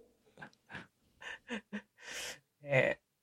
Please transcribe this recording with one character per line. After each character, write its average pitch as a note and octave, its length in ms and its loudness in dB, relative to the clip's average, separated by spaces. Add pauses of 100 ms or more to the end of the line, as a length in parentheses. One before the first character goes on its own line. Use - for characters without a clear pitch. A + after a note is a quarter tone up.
(1500)
<laughs> - 1120 -10
ね C#3+ 60 -10
え、 C3 300 6 (240)